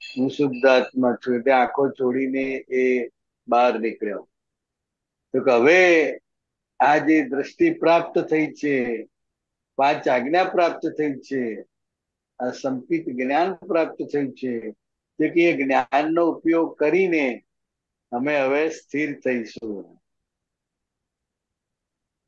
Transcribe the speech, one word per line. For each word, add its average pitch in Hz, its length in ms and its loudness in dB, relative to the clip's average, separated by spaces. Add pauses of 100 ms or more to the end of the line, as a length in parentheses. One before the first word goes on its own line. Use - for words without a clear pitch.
(180)
હું 131 120 0
શુદ્ધ 131 360 0
આત્મા 127 500 4 (100)
છું. 127 80 0
એટલે 120 180 2
આંખો 127 360 2
ચોડીને 135 800 -4
એ 127 380 0 (400)
બહાર 120 320 2
નીકળ્યો. 107 500 -6 (1040)
તો 131 120 -2
કે 135 60 2
હવે 156 680 4 (600)
આ 143 160 4
જે 147 320 2
દ્રષ્ટિ 143 460 -2
પ્રાપ્ત 170 440 2
થઈ 156 340 -2
છે, 120 560 -4 (680)
પાંચ 147 320 0
આજ્ઞા 143 360 2
પ્રાપ્ત 175 360 0 (180)
થઈ 143 220 -4
છે, 117 440 -6 (760)
આ 127 100 -4
સંપિત 135 560 -6
જ્ઞાન 143 480 -2
પ્રાપ્ત 165 420 -4 (160)
થયું 139 200 -4
છે, 113 400 -8 (460)
તે 151 100 0
કે 170 120 0
એ 156 240 2
જ્ઞાનનો 151 640 0
ઉપયોગ 165 520 -2
કરીને 156 680 0 (680)
અમે 143 280 -2
હવે 143 300 0
સ્થિર 147 500 -8
થઈશું. 110 800 -8 (2250)